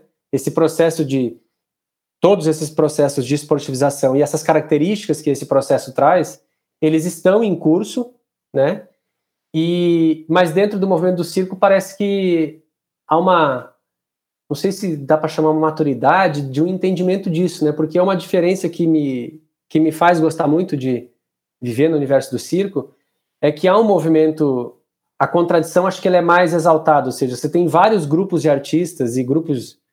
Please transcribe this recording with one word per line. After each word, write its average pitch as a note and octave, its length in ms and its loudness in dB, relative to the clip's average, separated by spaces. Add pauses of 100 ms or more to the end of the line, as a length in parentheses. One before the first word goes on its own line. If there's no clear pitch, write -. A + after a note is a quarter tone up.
(320)
Esse C#3+ 200 -2
processo D#3+ 520 0
de, C3 340 -4 (840)
todos F3 280 4
esses D#3 220 -2
processos C#3+ 560 0
de C#3 100 -2
esportivização C#3 800 -2
e D3 60 2
essas D3 220 -2
características D#3+ 800 -2
que - 80 -4
esse C3+ 160 -4
processo C3+ 480 -2
traz, D#3+ 500 0 (380)
eles D#3 240 0
estão F#3 380 0
em G3 120 0
curso, G#3 580 -2 (400)
né? C#3+ 340 -2 (640)
E, E3 760 0
mas E3+ 220 2
dentro G3+ 280 0
do F#3+ 80 0
movimento F3+ 300 0
do E3+ 60 -4
circo F#3 320 -4
parece F#3+ 420 0
que F#3 680 -2 (440)
há D#3 100 2
uma D#3+ 540 2 (800)
não D3 40 -4
sei G3 180 -2
se F3+ 240 -6
dá C#3+ 200 0
pra D#3 120 -2
chamar D#3 220 0
uma D#3 100 0
maturidade, D#3 800 0
de C#3 200 -4
um E3+ 60 0
entendimento F#3 600 -2
disso, E3+ 340 -2
né? D3+ 80 2
Porque D#3 260 -2
é F3+ 60 4
uma F#3+ 140 0
diferença F3+ 500 -2
que E3+ 180 -2
me, C#3+ 560 -2 (280)
que D#3+ 100 0
me D#3 140 2
faz F3 260 2
gostar D#3+ 260 0
muito D#3+ 300 0
de B2+ 340 -4 (520)
viver B2 260 0
no E3 80 0
universo C#3 360 0
do B2 60 -4
circo, F3+ 560 -4 (480)
é D3 100 2
que D3+ 160 -2
há F#3+ 100 6
um A3+ 60 4
movimento, D#3 920 2 (420)
a C3+ 80 0
contradição, F3 640 2
acho F3+ 140 -6
que G3 60 0
ela F3+ 100 4
é F3 40 4
mais E3+ 320 4
exaltada, D#3 540 2
ou B2 60 -6
seja, B2 240 -4
você D3 120 -4
tem F3 160 0
vários F3 400 2
grupos E3 360 -2
de D3+ 80 2
artistas C#3 680 -2
e C3 80 -2
grupos C#3+ 560 -4 (120)